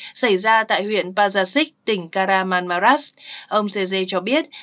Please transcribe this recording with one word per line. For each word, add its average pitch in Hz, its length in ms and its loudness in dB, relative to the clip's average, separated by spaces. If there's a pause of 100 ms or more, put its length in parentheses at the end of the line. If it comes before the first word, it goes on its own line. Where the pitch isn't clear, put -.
(140)
xảy 214 240 2
ra 220 260 2
tại 196 200 0
huyện 196 280 -2
Pazasik, 196 540 2 (200)
tỉnh 185 240 -4
Kahramanmaraş. 190 920 2 (480)
Ông 208 200 0
Seze 190 400 -2
cho 185 140 -4
biết, 262 240 0 (180)